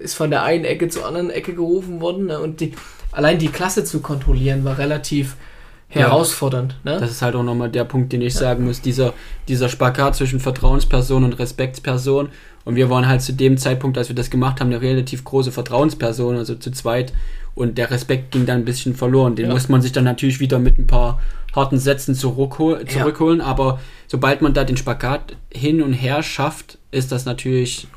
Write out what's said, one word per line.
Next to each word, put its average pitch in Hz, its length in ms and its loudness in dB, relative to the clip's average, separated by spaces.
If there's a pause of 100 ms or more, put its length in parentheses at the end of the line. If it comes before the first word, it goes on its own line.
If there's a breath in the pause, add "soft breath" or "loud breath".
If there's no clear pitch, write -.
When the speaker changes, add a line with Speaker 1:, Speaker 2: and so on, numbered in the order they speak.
Speaker 1:
ist - 140 -10
von 156 140 -2
der 120 120 0
einen 160 240 0
Ecke 160 220 -2
zur - 180 -8
anderen 175 240 -4
Ecke - 240 -8
gerufen 175 480 -2
worden, 185 240 -4
ne? 151 120 -4
Und 156 220 -6
die, 156 120 -4 (400 loud breath)
allein 156 260 2
die 156 100 0
Klasse 185 360 -2
zu 156 160 -6
kontrollieren 135 640 0
war 135 120 -2
relativ 143 600 -4 (580 loud breath)
Speaker 2:
Ja. 143 80 2
Speaker 1:
herausfordernd, 135 840 2
ne? 151 160 -2
Speaker 2:
Das 117 100 -2
ist 117 120 -8
halt 123 140 0
auch 120 60 0
nochmal 120 280 -2
der 120 140 -2
Punkt, 127 280 -2
den 123 80 0
ich 123 140 0
Speaker 1:
Ja. - 60 2
Speaker 2:
sagen 123 260 0
muss: 123 160 -4
dieser, 127 320 0 (340 loud breath)
dieser 127 220 0
Spagat 135 460 0
zwischen 127 240 0
Vertrauensperson 131 840 4
und 120 140 0
Respektsperson. 131 920 -2 (380 loud breath)
Und 120 100 -2
wir 127 120 4
waren 123 180 4
halt 131 140 4
zu 131 140 -4
dem 131 240 4
Zeitpunkt, 131 400 -2
als 123 100 -2
wir 123 80 -6
das 123 140 -2
gemacht 131 280 0
haben, 127 140 0
eine 117 80 -2
relativ 131 420 0
große 131 300 0
Vertrauensperson, 123 840 0
also 117 160 -6
zu 123 160 -10
zweit. 127 420 -4 (420 loud breath)
Und 117 220 -2
der 120 140 -2
Respekt 131 400 -2
ging 127 160 2
dann 123 140 0
ein 113 40 0
bisschen 123 320 -2
verloren. 127 400 4
Den 117 120 -2
Speaker 1:
Ja. 123 40 0
Speaker 2:
muss 131 160 0
man 131 140 6
sich 127 100 0
dann 127 120 2
natürlich 131 360 0
wieder 131 180 2
mit 123 200 8
ein 127 80 4
paar 120 340 6 (340 loud breath)
harten 135 240 2
Sätzen 135 360 2
zurückhol-, 135 680 0
Speaker 1:
Ja. 139 60 -10 (160)
Speaker 2:
zurückholen. 160 400 2
Aber 131 380 0 (280 loud breath)
sobald 135 320 2
man 147 140 4
da 139 100 4
den 131 140 0
Spagat 123 580 -4 (160)
hin 151 300 0
und 135 100 0
her 131 300 -2
schafft, - 560 -6 (120)
ist 131 220 -2
das 127 140 -4
natürlich 127 600 -2 (100)